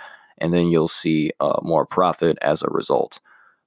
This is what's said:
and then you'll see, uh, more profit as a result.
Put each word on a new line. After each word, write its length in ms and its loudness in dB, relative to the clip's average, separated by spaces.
and 160 -2
then 160 4
you'll 200 2
see, 420 0
uh, 220 0
more 240 0
profit 560 0
as 200 0
a 60 -2
result. 500 -2